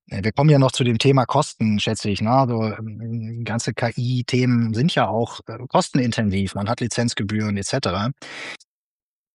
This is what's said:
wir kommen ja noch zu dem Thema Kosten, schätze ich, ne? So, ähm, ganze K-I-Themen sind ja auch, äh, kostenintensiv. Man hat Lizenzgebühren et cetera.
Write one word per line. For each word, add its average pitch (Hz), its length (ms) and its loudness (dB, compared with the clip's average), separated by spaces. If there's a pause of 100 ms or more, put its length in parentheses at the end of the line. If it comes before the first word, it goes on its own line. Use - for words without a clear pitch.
wir 101 260 -4
kommen 147 160 4
ja 147 100 8
noch 135 140 4
zu - 100 -2
dem 120 140 4
Thema 135 300 4
Kosten, 110 520 0
schätze 110 300 -2
ich, 101 140 -2
ne? 127 260 4
So, 117 160 0
ähm, 110 800 -8
ganze 113 300 -4
K-I-Themen 123 1000 0
sind 127 220 0
ja 123 140 2
auch, 113 380 -4
äh, 110 120 -12 (100)
kostenintensiv. 110 840 0
Man 101 120 -4
hat 117 140 -4
Lizenzgebühren 107 800 -2
et 98 80 -6
cetera. 107 440 -2 (1200)